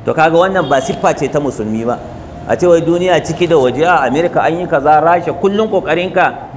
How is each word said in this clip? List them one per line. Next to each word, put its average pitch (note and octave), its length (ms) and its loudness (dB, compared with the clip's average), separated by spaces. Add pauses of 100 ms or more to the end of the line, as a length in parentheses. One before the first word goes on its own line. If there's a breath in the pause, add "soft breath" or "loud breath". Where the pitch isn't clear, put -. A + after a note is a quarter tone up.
To, A2+ 100 -2
kaga D#3+ 220 2
wannan F3+ 320 2
ba C3+ 140 2
siffa E3 340 -2
ce C#3 160 -4
ta D#3 80 0
musulmi A2+ 460 -4
ba. A#2+ 120 -4 (480)
A A#2 120 0
ce E3+ 100 2
wai E3+ 140 6
duniya E3+ 420 0
ciki D#3+ 240 -2
da E3 80 2
waje, C3 320 2
a E3+ 160 4
Amerika D#3 380 0
an D#3+ 180 0
yi F3+ 80 -6
kaza, D3+ 320 4
Rasha, E3+ 400 2
kullum G3+ 300 0
kokarinka E3+ 880 -2